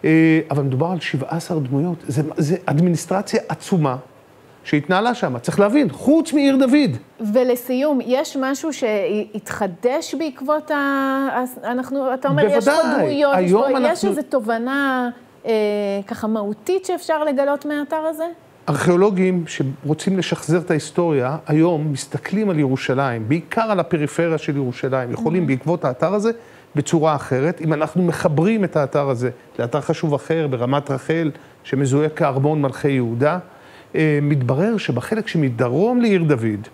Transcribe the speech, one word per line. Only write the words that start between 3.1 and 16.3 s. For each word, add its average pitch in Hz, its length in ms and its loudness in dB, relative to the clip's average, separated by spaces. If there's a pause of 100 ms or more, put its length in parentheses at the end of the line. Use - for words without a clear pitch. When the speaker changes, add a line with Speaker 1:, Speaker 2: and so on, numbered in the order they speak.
Speaker 1:
עצומה 151 460 0 (680)
שהתנהלה 185 520 0
שם. 127 240 -4
צריך - 200 -4
להבין, 214 300 4
חוץ 311 440 2
מעיר 277 240 4
דוד. 254 400 4 (360)
Speaker 2:
ולסיום, 254 720 2
יש 277 360 0
משהו 277 320 -2
שהתחדש 214 1400 -2
בעקבות 302 560 -4
ה-, 294 40 0
ה-, 269 960 -2
אנחנו, 254 420 -4
אתה 269 160 -2
אומר, 277 200 2
יש 233 160 2
פה 277 60 6
Speaker 1:
בוודאי. 311 280 2
Speaker 2:
דמויות, 294 340 2
יש 185 180 4
Speaker 1:
היום 214 120 6
Speaker 2:
פה, 277 80 2
יש 262 40 4 (100)
Speaker 1:
אנחנו 349 240 2
Speaker 2:
איזו 294 200 -2
תובנה, 247 800 -2 (360)
אה, 226 60 -2 (560)
ככה 220 200 -6
מהותית 220 580 -2